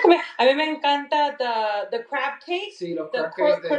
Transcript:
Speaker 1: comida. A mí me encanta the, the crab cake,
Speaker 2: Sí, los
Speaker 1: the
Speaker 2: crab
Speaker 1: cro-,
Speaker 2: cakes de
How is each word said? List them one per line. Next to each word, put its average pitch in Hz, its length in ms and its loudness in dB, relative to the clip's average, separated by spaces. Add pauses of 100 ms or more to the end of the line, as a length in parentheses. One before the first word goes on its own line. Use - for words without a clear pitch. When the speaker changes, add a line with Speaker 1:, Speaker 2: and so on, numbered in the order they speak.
Speaker 1:
comida. 349 180 6 (160)
A 240 80 4
mí 269 80 6
me 302 160 -2
encanta 285 680 0
the, 214 600 -4
the 233 80 -12
crab 277 400 -6
cake, 370 320 -6
Speaker 2:
Sí, 170 160 -8
los 156 180 -6
Speaker 1:
the - 60 -2
Speaker 2:
crab 156 160 -4
Speaker 1:
cro-, 185 140 0
Speaker 2:
cakes 196 160 2
de 254 160 -4